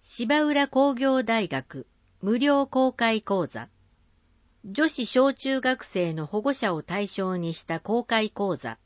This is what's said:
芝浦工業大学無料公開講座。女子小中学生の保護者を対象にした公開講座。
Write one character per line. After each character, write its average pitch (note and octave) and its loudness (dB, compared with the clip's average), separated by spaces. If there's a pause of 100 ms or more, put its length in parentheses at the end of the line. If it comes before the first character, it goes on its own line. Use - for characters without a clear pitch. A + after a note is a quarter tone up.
芝 C#4 0
浦 C#4+ 2
工 C#4 4
業 C4 2
大 A3 0
学 C3+ -8 (340)
無 G#3 0
料 C#4 4
公 C4 2
開 A3+ 0
講 F#3+ 0
座。 A#2 -12 (960)
女 C4+ 0
子 B3 -4
小 C4 4
中 C4+ -2
学 B3+ -2
生 F3 -2
の D#3+ -6
保 G#3 -4
護 C4+ 0
者 G3+ -2
を D3+ -4
対 G3+ -4
象 F#3 -4
に E3 -4
し - -12
た E3 -6
公 A#3 -2
開 A3 0
講 G3 -2
座。 A2+ -10